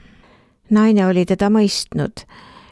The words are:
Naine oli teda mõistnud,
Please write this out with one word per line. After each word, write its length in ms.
Naine 380
oli 180
teda 240
mõistnud, 760